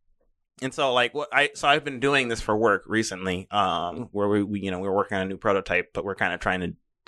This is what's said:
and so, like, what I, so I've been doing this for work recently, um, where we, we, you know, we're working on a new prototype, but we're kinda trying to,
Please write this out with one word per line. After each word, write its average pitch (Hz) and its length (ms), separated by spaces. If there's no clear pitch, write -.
and 131 120
so, 135 200
like, 120 200
what 143 180
I, 143 240
so 156 120
I've 147 160
been 135 160
doing 139 280
this 117 140
for 107 160
work 107 300
recently, 95 640
um, 87 600
where 101 160
we, 104 160
we, 101 180
you 95 100
know, 90 80
we're 95 160
working 101 220
on 95 60
a 95 40
new 95 100
prototype, 95 560
but 85 120
we're 98 100
kinda 90 220
trying 92 240
to, 87 120